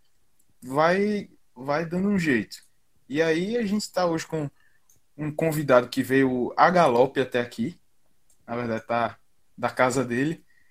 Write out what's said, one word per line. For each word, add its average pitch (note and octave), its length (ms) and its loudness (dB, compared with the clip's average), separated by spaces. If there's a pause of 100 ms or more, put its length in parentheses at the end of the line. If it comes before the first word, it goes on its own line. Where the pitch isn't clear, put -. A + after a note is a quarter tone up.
(680)
Vai, F#3 600 0 (260)
vai C#3+ 300 -4
dando F3+ 240 -4
um G3+ 100 0
jeito. C3+ 380 0 (500)
E C#3+ 140 -2
aí E3 380 0
a A3+ 80 -2
gente G#3 260 -4
tá F3+ 140 0
hoje D#3+ 200 -4
com D#3 220 -6 (680)
um D3 160 -8
convidado D3 580 2
que C3 140 -2
veio B2+ 540 0
a D#3+ 140 6
galope C#3 500 4
até B2 180 -2
aqui. A#2+ 400 -6 (680)
Na A#2+ 100 -8
verdade, A2+ 300 -6
tá A#2 320 -2 (380)
da A#2+ 120 -4
casa B2+ 340 2
dele. B2+ 400 -4 (280)